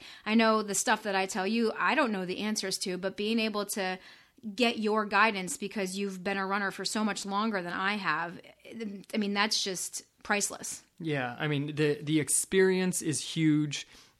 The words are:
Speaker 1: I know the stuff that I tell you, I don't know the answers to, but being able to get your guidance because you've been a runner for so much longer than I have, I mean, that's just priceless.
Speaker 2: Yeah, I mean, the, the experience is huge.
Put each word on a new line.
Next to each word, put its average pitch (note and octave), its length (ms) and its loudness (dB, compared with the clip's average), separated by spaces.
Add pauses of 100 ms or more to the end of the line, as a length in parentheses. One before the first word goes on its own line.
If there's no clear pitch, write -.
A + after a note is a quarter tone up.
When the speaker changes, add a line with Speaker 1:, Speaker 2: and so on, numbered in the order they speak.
(260)
Speaker 1:
I G#3+ 100 2
know A3 280 6
the G3 120 -4
stuff G#3+ 280 2
that G3 120 -2
I F#3+ 100 2
tell F#3+ 220 -2
you, A3+ 300 2
I F3+ 180 2
don't C4+ 160 4
know F#3 140 -2
the F3+ 140 -6
answers G3+ 400 -2
to, F3+ 180 -4
but F#3+ 200 -4
being A3 220 0
able G#3+ 280 -2
to F#3 300 -4 (580)
get A#3 240 2
your G#3+ 260 2
guidance G3+ 520 2
because F#3+ 400 -4
you've F#3+ 260 -4
been G3 140 -2
a F#3+ 80 -2
runner G3 260 0
for F#3+ 120 -10
so G#3+ 200 -2
much G3+ 220 -2
longer G3+ 360 0
than F3 120 -6
I G3 220 -2
have, F3 440 -2 (760)
I A3+ 40 0
mean, G3+ 160 0
that's G#3 300 2
just - 400 -6 (200)
priceless. - 580 -4 (180)
Speaker 2:
Yeah, C3+ 400 -2
I D3+ 80 0
mean, D3 280 0
the, D3 260 2
the D#3 180 2
experience F#3 840 4
is C#3+ 200 -2
huge. D3+ 640 2 (320)